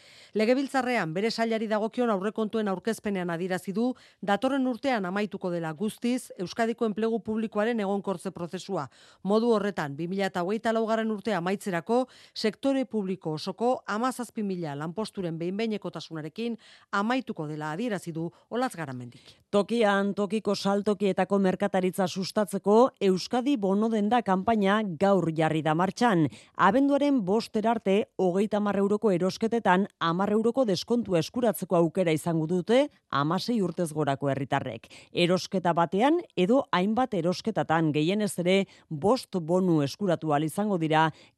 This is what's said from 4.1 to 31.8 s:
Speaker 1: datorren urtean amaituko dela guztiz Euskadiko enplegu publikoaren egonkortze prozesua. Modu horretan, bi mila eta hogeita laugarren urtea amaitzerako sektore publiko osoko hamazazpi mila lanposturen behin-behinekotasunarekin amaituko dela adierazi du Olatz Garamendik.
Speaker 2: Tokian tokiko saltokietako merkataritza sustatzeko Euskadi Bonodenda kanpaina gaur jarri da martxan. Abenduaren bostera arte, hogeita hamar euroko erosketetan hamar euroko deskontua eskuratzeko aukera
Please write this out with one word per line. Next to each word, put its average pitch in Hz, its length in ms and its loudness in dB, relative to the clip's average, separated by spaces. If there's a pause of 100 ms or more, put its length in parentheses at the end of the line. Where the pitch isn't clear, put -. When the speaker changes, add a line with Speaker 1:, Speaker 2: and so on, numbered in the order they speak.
Speaker 1:
datorren 254 460 0
urtean 233 400 -2
amaituko 190 440 -4
dela 165 220 -4
guztiz 220 640 -4
Euskadiko 226 480 -2
enplegu 220 340 -2
publikoaren 220 600 -2
egonkortze 196 500 -4
prozesua. 170 580 -6 (340)
Modu 220 320 2
horretan, 185 420 -2
bi 170 120 -6
mila 196 180 -2
eta 185 160 -2
hogeita 220 300 -2
laugarren 220 380 0
urtea 202 280 -2
amaitzerako 196 680 -2 (280)
sektore 269 500 0
publiko 190 540 -4
osoko 220 480 -4
hamazazpi 226 560 -4
mila 175 320 -4
lanposturen 170 640 -6
behin-behinekotasunarekin 190 1200 -6 (340)
amaituko 214 540 -2
dela 151 260 -6
adierazi 185 400 -6
du 160 180 -6 (200)
Olatz 240 260 -4
Garamendik. 127 600 -12 (140)
Speaker 2:
Tokian 202 640 2
tokiko 208 400 -2
saltokietako 196 840 0
merkataritza 190 720 0
sustatzeko 208 840 2 (100)
Euskadi 233 560 0
Bonodenda 208 680 2
kanpaina 196 600 2 (180)
gaur 190 320 4
jarri 156 300 0
da 156 120 2
martxan. 185 520 2 (300)
Abenduaren 269 680 4
bostera 214 460 0
arte, 214 460 0
hogeita 196 420 0
hamar 202 180 0
euroko 202 340 2
erosketetan 190 760 2 (140)
hamar 180 320 0
euroko 226 360 2
deskontua 190 560 0
eskuratzeko 208 520 0
aukera 170 360 2